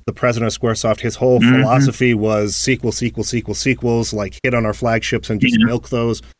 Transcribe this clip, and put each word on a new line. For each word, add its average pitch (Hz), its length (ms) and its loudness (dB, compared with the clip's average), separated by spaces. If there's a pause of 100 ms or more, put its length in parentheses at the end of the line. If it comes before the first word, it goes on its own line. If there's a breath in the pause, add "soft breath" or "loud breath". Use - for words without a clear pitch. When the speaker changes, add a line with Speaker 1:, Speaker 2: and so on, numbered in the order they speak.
Speaker 1:
the 110 60 -4
president 117 420 0
of - 60 -10
Squaresoft. 110 400 0
His 117 160 -4
whole 127 240 4
Speaker 2:
Mm-hmm. 127 200 4
Speaker 1:
philosophy 127 540 2
was 107 420 0
sequel, 123 360 -2
sequel, 113 300 -4
sequels, 117 920 -2
like, 101 280 -6
hit 127 120 0
on 117 120 0
our 107 80 -2
flagships 117 560 -2
and 107 100 -2
just 123 180 2
Speaker 2:
Yeah. 110 80 4
Speaker 1:
milk 113 240 -4
those. 117 300 -2 (200 soft breath)